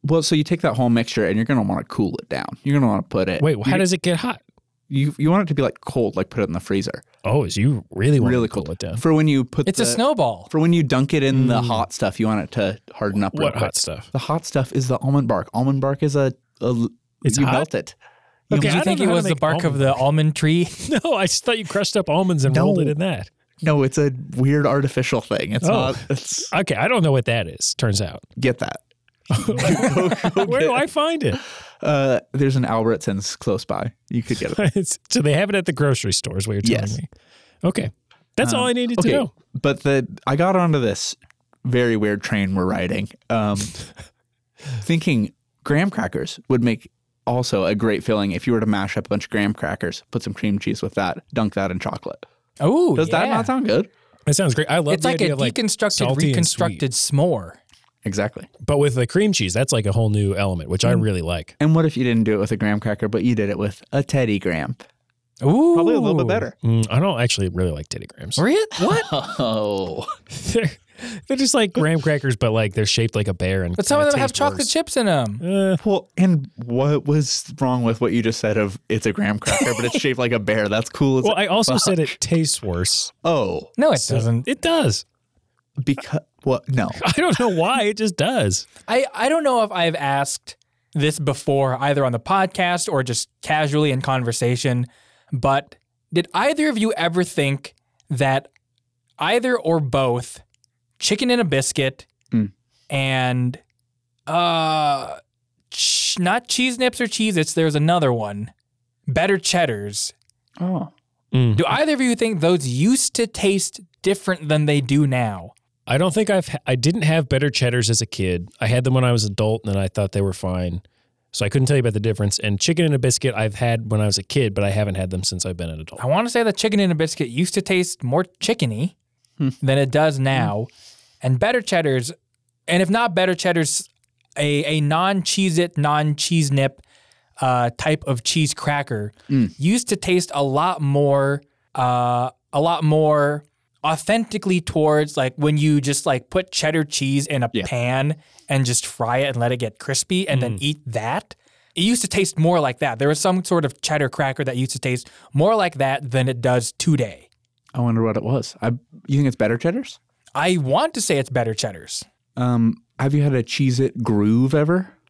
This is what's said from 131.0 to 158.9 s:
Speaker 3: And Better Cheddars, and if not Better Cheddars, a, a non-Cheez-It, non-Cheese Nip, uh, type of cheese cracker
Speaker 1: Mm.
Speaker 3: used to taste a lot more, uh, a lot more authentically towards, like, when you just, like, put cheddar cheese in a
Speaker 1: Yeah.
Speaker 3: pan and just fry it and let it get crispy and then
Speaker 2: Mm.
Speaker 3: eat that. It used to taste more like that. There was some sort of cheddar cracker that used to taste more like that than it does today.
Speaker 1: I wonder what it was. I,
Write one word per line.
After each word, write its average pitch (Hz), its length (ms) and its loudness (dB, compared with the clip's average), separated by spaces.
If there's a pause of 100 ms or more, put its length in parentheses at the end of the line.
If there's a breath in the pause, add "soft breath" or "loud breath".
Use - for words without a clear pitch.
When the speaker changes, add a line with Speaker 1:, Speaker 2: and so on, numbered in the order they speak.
Speaker 3:
And 127 200 0
Better 240 200 2
Cheddars, 143 520 0 (560)
and 175 140 2
if 180 60 2
not 226 280 0
Better 185 180 2
Cheddars, 170 540 0 (480)
a, 147 280 0 (120)
a 156 40 0
non-Cheez-It, 175 960 0
non-Cheese 151 760 0
Nip, 139 280 0 (600 soft breath)
uh, 123 380 2
type 156 280 -2
of 127 160 -2
cheese 151 320 0
cracker 131 580 -4 (160)
Speaker 1:
Mm. 120 300 2
Speaker 3:
used 214 300 0
to 208 80 0
taste 180 380 0
a 143 80 0
lot 151 380 0
more, 139 600 2 (320)
uh, 123 560 0 (220)
a 143 80 0
lot 160 240 0
more 151 600 2 (380)
authentically 196 800 0
towards, 151 560 0
like, 131 200 -2
when 151 220 2
you 147 220 4
just, 135 260 -2
like, 131 240 -2
put 185 220 -2
cheddar 156 320 0
cheese 139 420 -2
in 139 160 -2
a 120 100 -2
Speaker 1:
Yeah. 101 140 -2
Speaker 3:
pan 131 500 -2 (320 soft breath)
and 135 160 2
just 123 220 -2
fry 120 320 -2
it 139 100 0
and 131 80 -4
let 120 160 0
it 127 60 -2
get 117 200 -6
crispy 180 500 -2
and 139 120 0
then 120 140 -2
Speaker 2:
Mm. 98 80 -8
Speaker 3:
eat 147 240 -4
that. 131 480 -6 (400 soft breath)
It 170 80 -2
used 240 200 2
to 202 60 -4
taste 185 300 -2
more 165 220 4
like 131 180 -2
that. 123 200 -2
There 139 100 2
was 147 120 0
some 185 240 0
sort 170 200 2
of 131 180 -6
cheddar 147 260 0
cracker 139 360 -4
that 127 120 -4
used 131 160 -2
to 123 60 -8
taste 127 320 -4 (220 loud breath)
more 175 240 4
like 185 220 0
that 135 340 -2
than 127 160 2
it 127 120 -4
does 123 380 0
today. 127 500 -2 (460)
Speaker 1:
I 127 60 -4
wonder 117 220 2
what 110 140 0
it 110 60 -2
was. 127 400 -2
I, 110 60 0 (380)